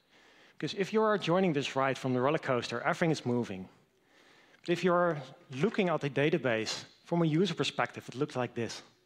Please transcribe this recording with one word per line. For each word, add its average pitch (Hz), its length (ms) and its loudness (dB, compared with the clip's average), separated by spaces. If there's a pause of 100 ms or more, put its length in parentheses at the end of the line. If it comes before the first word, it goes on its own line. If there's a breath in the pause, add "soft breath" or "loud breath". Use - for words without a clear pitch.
(600 loud breath)
'Cause 151 180 -4
if 196 140 -2
you 220 100 2
are 214 160 2
joining 175 360 2
this 135 240 -2
ride 135 200 2
from 131 160 -2
the 127 60 2
roller 143 180 2
coaster, 120 440 -2
everything 165 300 0
is - 140 -2
moving. 107 440 -2 (880 soft breath)
But 170 140 -2
if 170 100 -4
you're 175 380 2 (300)
looking 185 360 0
at 156 160 0
a 143 60 0
database 131 760 0 (220)
from 170 160 0
a 170 40 4
user 160 280 2
perspective, - 560 -4
it - 60 -14
looks 143 200 -4
like 127 200 -2
this. 113 260 -6 (240)